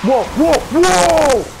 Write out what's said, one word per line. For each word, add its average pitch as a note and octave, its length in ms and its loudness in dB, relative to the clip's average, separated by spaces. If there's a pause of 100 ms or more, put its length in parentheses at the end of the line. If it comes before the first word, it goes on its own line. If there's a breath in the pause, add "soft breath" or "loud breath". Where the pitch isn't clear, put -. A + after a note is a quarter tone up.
Whoa, A#3+ 200 0
whoa, D#4+ 280 -2 (200)
whoa D#4+ 880 0